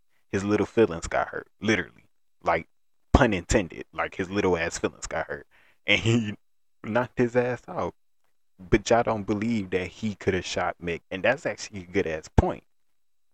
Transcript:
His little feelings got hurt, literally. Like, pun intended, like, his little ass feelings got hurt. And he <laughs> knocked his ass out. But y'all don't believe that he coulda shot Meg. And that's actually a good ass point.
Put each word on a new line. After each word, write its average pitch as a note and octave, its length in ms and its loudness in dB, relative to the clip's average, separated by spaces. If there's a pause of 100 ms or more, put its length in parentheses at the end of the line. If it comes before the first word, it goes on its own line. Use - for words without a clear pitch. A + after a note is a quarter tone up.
(320)
His G2 120 -2
little G2+ 220 2
feelings E2+ 420 2
got - 220 -2
hurt, - 180 -10 (140)
literally. G#2 440 -2 (380)
Like, E3 240 0 (460)
pun A#2+ 200 6
intended, F#2 600 -2
like, D#2+ 220 -6
his F2+ 140 -4
little F#2+ 280 2
ass E2 200 -4
feelings - 300 -6
got C#2+ 200 -4
hurt. C#2+ 200 -10 (380)
And G2+ 140 2
he G#2+ 360 0 (240)
<laughs> - 240 -20
knocked A#2 340 -2
his A#2+ 180 2
ass B2 320 0
out. F#2+ 260 -6 (680)
But G2+ 300 0
y'all A#2 140 6
don't G#2+ 240 -2
believe G#2+ 440 -2
that F#2 160 -2
he G#2 280 -6
coulda F#2 260 -2
shot F2+ 380 -4
Meg. E2+ 220 -6 (100)
And F#2 120 -6
that's B2 220 0
actually - 360 -8
a F2 100 -18
good F2+ 160 0
ass D#2 280 -6
point. - 280 2 (720)